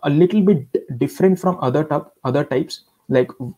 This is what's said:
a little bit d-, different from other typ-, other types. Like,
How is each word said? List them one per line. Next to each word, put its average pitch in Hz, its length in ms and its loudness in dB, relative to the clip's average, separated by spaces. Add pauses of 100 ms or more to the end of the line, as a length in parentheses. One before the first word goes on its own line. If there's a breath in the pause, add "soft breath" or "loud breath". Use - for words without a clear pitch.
a - 60 0
little 180 320 4
bit 185 300 2
d-, - 80 -2 (180)
different 180 420 0
from 180 220 -2
other 139 220 0
typ-, 147 260 -4 (140)
other 135 200 0
types. - 400 -4 (240)
Like, 127 220 2 (280)